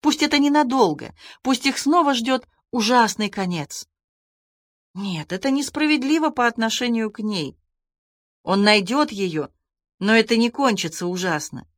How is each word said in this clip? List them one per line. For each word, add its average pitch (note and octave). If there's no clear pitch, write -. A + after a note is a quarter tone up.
Пусть D4+
это D4
ненадолго, C4
пусть B3+
их C4+
снова D4
ждет B3+
ужасный A3
конец. F3
Нет, F#3
это F#3+
несправедливо D4+
по A#3+
отношению A3+
к -
ней. G3
Он G3
найдет G#3+
ее, F3+
но G#3
это A3
не A#3
кончится G#3
ужасно. F3